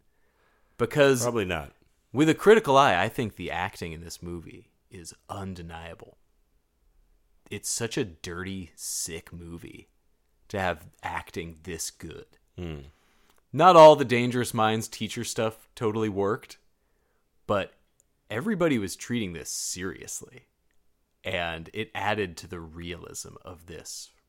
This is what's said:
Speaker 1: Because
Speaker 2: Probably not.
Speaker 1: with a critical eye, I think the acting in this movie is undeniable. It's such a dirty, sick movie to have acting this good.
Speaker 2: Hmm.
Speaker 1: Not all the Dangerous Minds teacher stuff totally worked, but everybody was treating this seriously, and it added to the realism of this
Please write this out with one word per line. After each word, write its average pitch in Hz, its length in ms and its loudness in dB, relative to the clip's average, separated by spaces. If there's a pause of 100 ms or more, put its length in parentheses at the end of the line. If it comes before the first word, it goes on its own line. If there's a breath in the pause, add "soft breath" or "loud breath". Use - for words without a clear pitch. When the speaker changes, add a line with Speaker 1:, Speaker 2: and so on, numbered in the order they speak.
(760)
Speaker 1:
Because 135 460 4
Speaker 2:
Probably 117 240 0
not. 80 260 -6 (400)
Speaker 1:
with 147 160 4
a 151 60 4
critical 202 420 6
eye, 123 260 6
I 107 60 0
think 117 280 -6
the 85 140 -8
acting 87 420 -6
in 80 100 -12
this 85 200 -16
movie 87 460 -14 (220)
is 87 240 -18 (160)
undeniable. 85 880 -14 (1300)
It's 104 200 -10
such - 260 -4
a 139 80 -2
dirty, 90 720 -10
sick - 580 -10
movie 82 560 -16 (600)
to 104 120 -6
have 87 260 -2 (160)
acting 85 600 -10
this 82 280 -10
good. 82 360 -16 (320)
Speaker 2:
Hmm. 82 200 -10 (720)
Speaker 1:
Not 170 240 8
all 156 200 12
the 139 80 0
Dangerous 120 480 0
Minds 110 360 0
teacher 113 360 -8
stuff - 500 -4
totally 110 340 -2
worked, 98 500 -4 (880)
but 98 280 -2 (560)
everybody 160 480 0
was 98 180 -4
treating 110 360 -6
this 80 180 -12
seriously, - 960 -10 (800)
and 85 480 -6
it 107 220 -8
added 98 440 -4
to - 80 -16
the 90 140 -12
realism 85 760 -14 (100)
of 85 220 -18
this - 440 -16 (180)